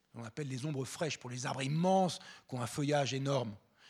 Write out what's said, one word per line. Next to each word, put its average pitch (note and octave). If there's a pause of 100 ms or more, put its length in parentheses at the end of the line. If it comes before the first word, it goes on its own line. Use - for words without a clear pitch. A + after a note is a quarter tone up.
(140)
On A#2
appelle C3+
les C3
ombres C#3
fraîches D3
pour B2
les B2
arbres C3+
immenses F3 (300)
qui C3
ont B2
un A#2
feuillage C#3+
énorme. C3+ (340)